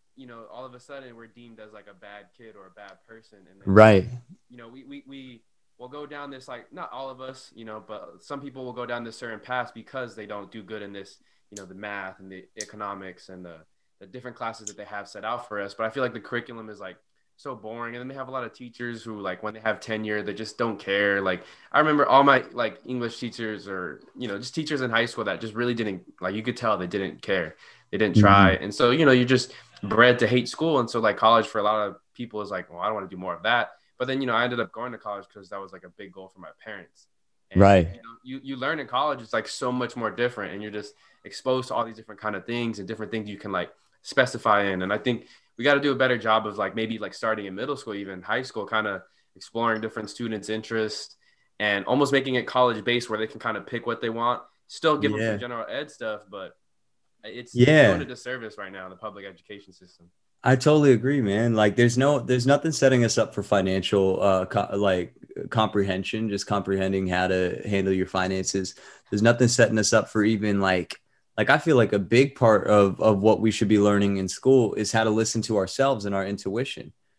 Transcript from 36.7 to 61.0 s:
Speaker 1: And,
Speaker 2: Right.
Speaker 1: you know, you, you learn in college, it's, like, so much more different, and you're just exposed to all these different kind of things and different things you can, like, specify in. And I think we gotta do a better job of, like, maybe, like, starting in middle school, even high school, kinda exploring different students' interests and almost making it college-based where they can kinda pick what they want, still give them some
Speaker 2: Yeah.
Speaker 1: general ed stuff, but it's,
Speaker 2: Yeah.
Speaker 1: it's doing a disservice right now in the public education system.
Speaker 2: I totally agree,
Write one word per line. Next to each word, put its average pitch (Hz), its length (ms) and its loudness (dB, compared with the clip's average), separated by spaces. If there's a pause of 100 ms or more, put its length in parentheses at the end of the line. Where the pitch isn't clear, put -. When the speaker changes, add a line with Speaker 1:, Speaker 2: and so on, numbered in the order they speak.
Speaker 1:
And, 98 100 4
Speaker 2:
Right. 95 320 6
Speaker 1:
you - 80 -18
know, 117 220 -18
you, 131 200 -14
you 135 120 -10
learn 147 240 -4
in 120 80 -10
college, 131 340 -4
it's, 113 120 -12
like, 110 140 -4
so 127 240 -6
much 127 240 -4
more 113 140 -4
different, 107 440 -4
and 101 80 -10
you're 107 100 -12
just 104 240 -12 (280)
exposed 127 440 -4
to - 80 -6
all 117 100 -2
these 113 100 -14
different 107 240 -20
kind 107 160 -6
of 92 100 -10
things 117 340 -4
and 92 80 -10
different 107 240 -10
things 107 180 -6
you 98 80 -12
can, 104 140 -12
like, 90 220 -6 (280)
specify 113 640 2
in. 95 180 -2
And 92 100 -2
I 107 60 0
think 117 300 -4 (300)
we 120 60 -10
gotta 143 160 4
do 143 140 0
a - 20 0
better 127 220 0
job 110 280 0
of, 104 120 -8
like, 98 180 -4
maybe, 110 220 -4
like, 101 160 -10
starting 107 320 -4
in 95 100 -12
middle 131 220 -6
school, 113 160 -12
even 98 280 -10
high 113 200 -4
school, 113 240 -10
kinda 104 380 -4 (320)
exploring 113 440 -4
different 107 300 -8
students' 110 400 -8
interests 110 640 -6 (440)
and 101 260 -2
almost 135 260 0
making 135 240 0
it 117 100 -2
college-based 120 640 0
where 107 80 -4
they 110 100 -4
can 110 120 -16
kinda 107 220 -6
pick 117 240 -10
what 120 160 -6
they 117 80 -4
want, 117 340 -4 (240)
still 151 300 0
give 143 140 0
them 107 100 -4
some 113 60 0
Speaker 2:
Yeah. 104 100 -2
Speaker 1:
general 120 320 -8
ed 147 200 -8
stuff, 110 400 -10
but 95 280 -14 (640)
it's, 117 320 -14
Speaker 2:
Yeah. 123 120 8
Speaker 1:
it's 147 240 8
doing 85 100 0
a - 40 -6
disservice 120 520 -12
right 98 140 -12
now 95 140 -14
in 92 40 -14
the 92 80 -18
public 101 280 -12
education 98 460 -18
system. - 400 -20 (320)
Speaker 2:
I 127 120 6
totally 147 360 6
agree, 127 300 2